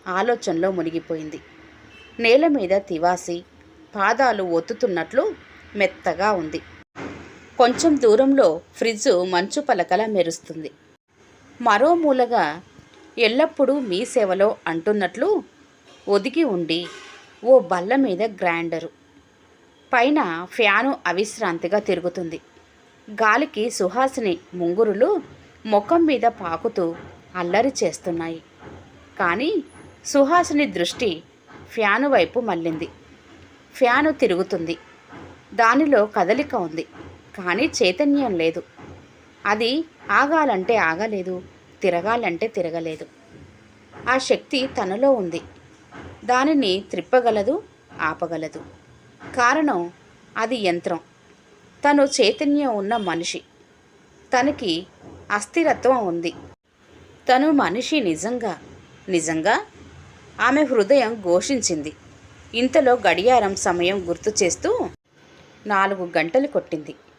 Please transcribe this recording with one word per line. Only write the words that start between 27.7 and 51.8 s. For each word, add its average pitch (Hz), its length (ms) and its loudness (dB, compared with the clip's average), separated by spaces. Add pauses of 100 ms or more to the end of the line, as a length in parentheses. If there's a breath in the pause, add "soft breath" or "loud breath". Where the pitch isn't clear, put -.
చేస్తున్నాయి. 165 600 -6 (760)
కానీ 233 440 -2 (420)
సుహాసిని 294 600 2
దృష్టి 175 580 -4 (460)
ఫ్యాను 226 400 0
వైపు 220 300 2
మళ్ళింది. 170 480 -4 (840)
ఫ్యాను 269 380 2
తిరుగుతుంది. 185 640 -2 (760)
దానిలో 240 520 4
కదలిక 220 500 0
ఉంది, 165 320 -6 (500)
కానీ 196 320 -2 (140)
చైతన్యం 254 540 0
లేదు. 165 260 -2 (840)
అది 226 380 -2 (280)
ఆగాలంటే 240 640 2
ఆగలేదు, 185 680 -2 (400)
తిరగాలంటే 190 680 -2
తిరగలేదు. 165 580 -6 (1040)
ఆ 262 80 2
శక్తి 262 500 -2
తనలో 226 440 0
ఉంది. 180 300 -2 (840)
దానిని 247 640 2
త్రిప్పగలదు, 233 760 0 (380)
ఆపగలదు. 160 580 -6 (760)
కారణం, 247 560 0 (460)
అది 226 200 -4
యంత్రం. 175 420 -2 (880)